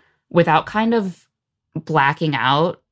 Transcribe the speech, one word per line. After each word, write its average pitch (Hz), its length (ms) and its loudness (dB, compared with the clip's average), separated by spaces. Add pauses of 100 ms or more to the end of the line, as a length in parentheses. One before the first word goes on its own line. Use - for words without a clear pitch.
(300)
without 165 360 2
kind 226 280 -2
of 196 300 -4 (520)
blacking 156 600 0
out 139 460 0 (100)